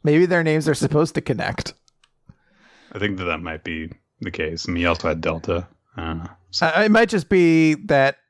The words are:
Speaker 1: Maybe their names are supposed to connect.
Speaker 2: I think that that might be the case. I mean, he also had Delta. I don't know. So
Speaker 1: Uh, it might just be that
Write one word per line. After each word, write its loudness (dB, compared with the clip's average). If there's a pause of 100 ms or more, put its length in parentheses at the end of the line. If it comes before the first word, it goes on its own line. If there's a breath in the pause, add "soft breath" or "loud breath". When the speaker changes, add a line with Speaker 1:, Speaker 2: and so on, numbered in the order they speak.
Speaker 1:
Maybe 6
their 2
names 2
are 2
supposed 0
to -2
connect. -6 (1160 soft breath)
Speaker 2:
I -12
think -4
that -6
that -4
might -10
be -8 (280)
the -8
case. -6
I -6
mean, -4
he 0
also 0
had -2
Delta. -4 (280)
I -8
don't -6
know. -14 (220)
So -2
Speaker 1:
Uh, 2
it 2
might 4
just -2
be 4 (120)
that 2 (140)